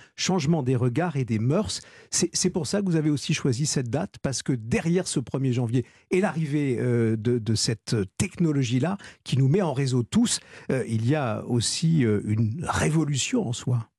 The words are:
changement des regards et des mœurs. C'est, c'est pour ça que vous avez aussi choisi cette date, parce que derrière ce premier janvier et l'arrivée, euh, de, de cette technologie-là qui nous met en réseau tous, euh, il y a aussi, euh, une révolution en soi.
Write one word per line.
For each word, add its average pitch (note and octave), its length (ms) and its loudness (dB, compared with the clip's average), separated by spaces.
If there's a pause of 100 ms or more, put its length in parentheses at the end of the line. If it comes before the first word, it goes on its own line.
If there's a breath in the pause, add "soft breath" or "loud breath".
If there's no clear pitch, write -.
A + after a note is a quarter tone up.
(160 loud breath)
changement E3+ 460 2
des C3 140 0
regards B2+ 400 0
et C3 100 0
des G#2+ 140 0
mœurs. D3 420 0 (300 loud breath)
C'est, - 200 0
c'est F3+ 200 0
pour D#3 160 -2
ça G#3 140 0
que G3 40 -2
vous F3 100 2
avez D#3 140 2
aussi D3 240 0
choisi C#3 320 0
cette C3+ 240 -2
date, D3+ 320 -4
parce - 220 -4
que D3+ 100 0
derrière E3 540 0
ce - 120 -2
premier C3 320 -2
janvier A#2+ 320 0 (280 loud breath)
et F#3 100 4
l'arrivée, D3 580 0
euh, A#2 380 2
de, A#2+ 220 0
de A2 160 0
cette - 400 -2 (240)
technologie-là D3+ 800 0 (240 loud breath)
qui - 120 -2
nous C3 120 4
met F#3 160 4
en D3+ 100 0
réseau B2+ 300 0
tous, - 380 0 (300 loud breath)
euh, B2+ 160 0
il A2+ 220 0
y D3+ 60 4
a A2+ 320 -2
aussi, C#3 580 2
euh, G#2 200 2
une A2 440 0
révolution D#3 800 0
en B2 60 -4
soi. B2 340 -2 (120)